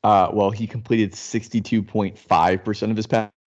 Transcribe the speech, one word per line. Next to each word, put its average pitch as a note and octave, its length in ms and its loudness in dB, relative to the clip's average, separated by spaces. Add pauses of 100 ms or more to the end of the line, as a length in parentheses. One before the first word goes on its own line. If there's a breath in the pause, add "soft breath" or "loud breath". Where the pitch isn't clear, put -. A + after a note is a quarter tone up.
Uh, G2 300 4
well, G2+ 180 2
he G#2+ 160 -6
completed A2 480 -2
sixty-two A2+ 680 -4
point G2 360 -4
five F2+ 460 2
percent G#2+ 260 -4
of A2 60 -2
his A2 100 -4
pass A2 240 -2 (160)